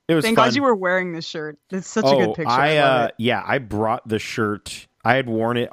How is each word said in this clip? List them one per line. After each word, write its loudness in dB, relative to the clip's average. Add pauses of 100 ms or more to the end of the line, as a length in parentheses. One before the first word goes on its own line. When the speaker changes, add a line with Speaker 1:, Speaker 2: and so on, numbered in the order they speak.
Speaker 1:
it 2
was 2
Speaker 2:
Thank 2
Speaker 1:
fun. 4
Speaker 2:
God -2
you -2
were 4
wearing -2
this -10
shirt. -10 (140)
It's -8
such -2
a 4
Speaker 1:
Oh, 4
Speaker 2:
good -2
picture. -2
Speaker 1:
I, 2
Speaker 2:
I 4
love 4
Speaker 1:
uh, 0
Speaker 2:
it. -6
Speaker 1:
yeah, 0
I 0
brought -2
the 0
shirt. -6 (160)
I 4
had 0
worn 0
it -2